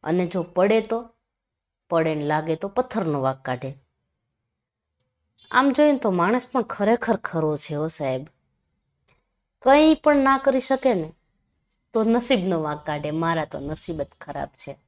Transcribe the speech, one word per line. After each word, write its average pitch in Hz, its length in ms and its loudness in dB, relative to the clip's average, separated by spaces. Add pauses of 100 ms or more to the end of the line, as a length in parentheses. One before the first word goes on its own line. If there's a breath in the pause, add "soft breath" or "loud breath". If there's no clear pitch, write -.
અને 175 240 0
જો 175 160 -4
પડે 208 380 2
તો? 233 280 -6 (800)
પડે 160 260 2
ને 147 100 -4
લાગે 156 300 0
તો 196 120 -8
પથ્થરનો 202 540 -2
વાંક 131 200 -2
કાઢે. 135 340 -8 (1800)
આમ 277 200 2
જોઈએ 294 200 4
ને 269 60 0
તો 240 140 -2
માણસ 185 360 0
પણ 254 140 -2
ખરેખર 220 540 0
ખરો 156 420 -4
છે - 180 -8
હો 151 120 -4
સાહેબ. 135 380 -4 (1400)
કંઈ 302 340 6
પણ 294 200 2
ના 269 220 4
કરી 269 220 2
શકે 262 340 0
ને 160 200 -4 (800)
તો 220 100 0
નસીબનો 214 580 0
વાંક 147 240 -6
કાઢે, 151 260 -6
"મારા 165 340 -2
તો 151 140 -12
નસીબ 151 420 -8
જ 139 60 -6 (140)
ખરાબ - 260 -10
છે - 300 -16 (100)